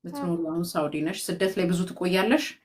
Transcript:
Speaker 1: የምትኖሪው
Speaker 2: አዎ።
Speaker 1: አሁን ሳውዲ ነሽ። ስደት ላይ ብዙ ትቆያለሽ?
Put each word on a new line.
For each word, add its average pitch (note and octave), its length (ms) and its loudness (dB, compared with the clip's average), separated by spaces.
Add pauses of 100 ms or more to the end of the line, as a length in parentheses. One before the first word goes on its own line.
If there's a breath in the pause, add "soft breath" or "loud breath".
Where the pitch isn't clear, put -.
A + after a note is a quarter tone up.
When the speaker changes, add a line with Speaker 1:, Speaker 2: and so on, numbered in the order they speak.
Speaker 1:
የምትኖሪው F3 340 -2
Speaker 2:
አዎ። D#3+ 100 -2
Speaker 1:
አሁን E3+ 180 -2
ሳውዲ D3+ 340 -2
ነሽ። E3+ 220 -2
ስደት F#3+ 320 0
ላይ F3+ 120 2
ብዙ F3 200 2
ትቆያለሽ? F#3+ 580 2 (200)